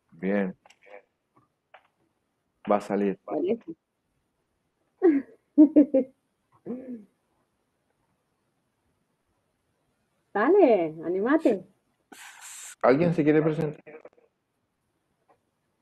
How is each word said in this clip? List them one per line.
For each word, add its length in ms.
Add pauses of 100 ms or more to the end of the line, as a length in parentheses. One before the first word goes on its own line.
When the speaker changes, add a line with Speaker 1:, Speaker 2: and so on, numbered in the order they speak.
(120)
Speaker 1:
Bien. 440 (2250)
Va 60
a 40
salir. 440
Speaker 2:
Por 200
eso. 300 (1800)
<laughs> 580 (4000)
Dale, 600 (100)
anímate. 580 (1160)
Speaker 1:
¿Alguien 320
se 100
quiere 180
presentar? 400 (2000)